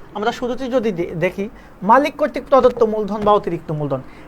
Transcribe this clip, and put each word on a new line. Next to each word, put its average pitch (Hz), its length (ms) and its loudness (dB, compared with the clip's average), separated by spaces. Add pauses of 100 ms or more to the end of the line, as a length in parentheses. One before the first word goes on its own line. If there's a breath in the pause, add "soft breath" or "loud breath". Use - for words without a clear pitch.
(140)
আমরা 208 180 -2
শুরুতে 254 360 -6
যদি 233 240 0
দে-, 175 240 -4
দেখি 185 340 -4 (340 loud breath)
মালিক 277 320 4
কর্তৃক 294 340 -4
প্রদত্ত 247 340 4
মূলধন 214 400 -2
বা 208 80 4
অতিরিক্ত 196 400 -2
মূলধন। 143 300 -4 (260 loud breath)